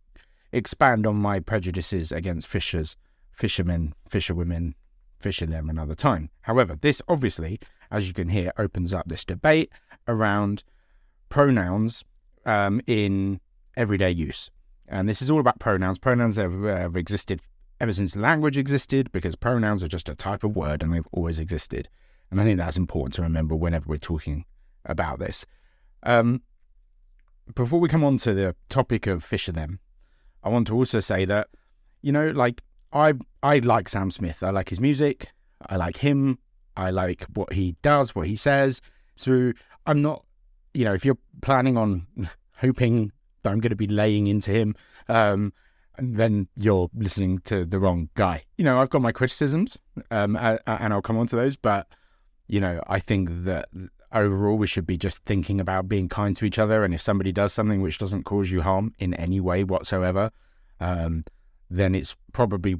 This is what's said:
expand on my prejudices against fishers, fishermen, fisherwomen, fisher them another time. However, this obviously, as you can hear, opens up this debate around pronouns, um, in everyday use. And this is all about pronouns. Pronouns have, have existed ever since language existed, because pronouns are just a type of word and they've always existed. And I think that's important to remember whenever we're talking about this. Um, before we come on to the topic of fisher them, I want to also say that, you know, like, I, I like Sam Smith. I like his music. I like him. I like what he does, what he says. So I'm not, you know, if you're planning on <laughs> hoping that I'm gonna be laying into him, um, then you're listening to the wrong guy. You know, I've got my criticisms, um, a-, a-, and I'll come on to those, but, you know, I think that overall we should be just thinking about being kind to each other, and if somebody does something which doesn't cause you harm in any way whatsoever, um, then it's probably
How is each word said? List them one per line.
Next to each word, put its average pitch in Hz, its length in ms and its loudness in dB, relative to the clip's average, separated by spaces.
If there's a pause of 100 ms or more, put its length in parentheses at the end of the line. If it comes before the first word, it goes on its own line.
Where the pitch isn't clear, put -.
(520)
expand 120 540 2
on 104 100 2
my 101 240 0
prejudices 90 720 -4
against 85 340 -4
fishers, 85 500 -4 (360)
fishermen, 85 600 -2 (120)
fisherwomen, 85 680 -4 (440)
fisher 92 280 -4
them 78 240 -4
another 78 240 -6
time. 95 360 -2 (120)
However, 110 340 0
this 143 320 0
obviously, 101 500 -2 (320)
as 104 160 -2
you 90 60 -8
can 87 160 -4
hear, 90 300 0
opens 95 340 -2
up 87 160 -4
this 78 160 -8
debate 156 460 2 (380)
around 104 540 0 (680)
pronouns, 113 760 2 (400)
um, 101 420 2
in 98 540 0 (360)
everyday 98 340 2
use. 80 400 -4 (380)
And 98 200 -2
this 110 120 -2
is 131 100 -2
all 156 100 4
about 123 180 2
pronouns. 95 400 0
Pronouns 120 380 2
have, 95 260 -2
have 90 340 -2
existed 92 440 -4 (400)
ever 113 120 -2
since 95 240 -2
language 147 400 2
existed, 135 560 0
because 87 240 -4
pronouns 107 460 0
are 85 60 -4
just 85 200 -6
a 85 60 -8
type 98 300 -6
of 104 120 -2
word 76 260 -4
and 82 120 0
they've 82 180 -4
always 82 260 -2
existed. - 500 -8 (420)
And 95 100 0
I 104 40 4
think 107 140 4
that's 85 180 -4
important 80 380 -2
to 90 80 -2
remember 80 320 0
whenever 80 340 -2
we're 76 100 -4
talking 76 460 -6 (420)
about 80 320 -4
this. - 260 -8 (580)
Um, 120 400 2 (1120)
before 127 240 0
we 170 100 2
come 160 140 2
on 139 160 4
to 117 140 0
the 95 240 0 (120)
topic 120 380 0
of 90 160 0
fisher - 300 -4
them, 80 280 -8 (600)
I - 60 -4
want 113 200 2
to 107 60 -2
also 120 260 0
say 95 260 0
that, 104 220 0 (540)
you 139 100 0
know, 151 180 2
like, 123 320 0 (300)
I, 151 220 4 (280)
I 143 160 4
like 117 300 2
Sam 98 220 -2
Smith. 82 320 -6
I 95 80 0
like 98 200 -2
his 92 100 -4
music. 139 480 0 (380)
I 98 100 -4
like 87 220 -4
him. 139 400 2 (380)
I 92 140 -2
like 92 340 -2 (100)
what 98 180 -4
he 92 300 -2
does, 147 320 4
what 85 120 -4
he 104 100 -4
says. 139 440 2 (360)
So 127 360 2 (340)
I'm 147 160 4
not, 151 220 -2 (480)
you 127 120 0
know, 101 100 2
if 92 100 -2
you're 135 140 4 (240)
planning 131 340 4
on 101 300 0 (100)
<laughs> 95 120 -6 (280)
hoping 120 560 2 (300)
that 104 80 -2
I'm 107 100 0
gonna 113 160 0
be 107 100 -2
laying 104 420 2
into 101 220 0
him, 107 240 2 (340)
um, 104 440 4 (460)
then 110 480 2 (100)
you're 98 380 4
listening 95 460 0
to 98 240 -2
the 92 140 -2
wrong 87 360 2
guy. 90 300 0 (140)
You 165 60 2
know, 131 140 4
I've 131 120 4
got 147 100 2
my 123 120 2
criticisms, 147 680 0 (320)
um, 104 260 0
a-, 113 300 2
a-, 110 160 -2
and 107 100 0
I'll 101 80 0
come 113 160 -2
on 113 120 2
to 123 80 -2
those, 135 200 2
but, 101 300 0 (640)
you 101 120 0
know, 90 260 -2
I 95 140 -2
think 95 300 0 (140)
that 90 260 -4 (420)
overall 104 460 2
we 104 80 2
should 90 200 -4
be 90 120 -2
just - 260 -6
thinking 98 360 0
about 95 280 -2
being 98 220 0
kind 104 260 0
to - 80 -2
each 104 140 0
other, 107 260 4
and 90 80 0
if 85 80 -4
somebody 98 320 0
does 101 220 0
something 107 260 0
which 87 160 -2
doesn't 95 280 -4
cause 101 260 -2
you 90 100 0
harm 95 380 0
in 90 160 -2
any 90 260 -2
way 90 240 0
whatsoever, 92 640 0 (500)
um, 82 440 -2 (460)
then 92 240 2
it's - 200 -4 (180)
probably 98 480 0